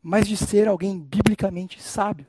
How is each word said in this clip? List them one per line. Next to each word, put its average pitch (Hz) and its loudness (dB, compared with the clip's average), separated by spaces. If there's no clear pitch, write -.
Mas 202 2
de 208 -2
ser 208 2
alguém 190 -2
biblicamente 190 -2
sábio 202 -4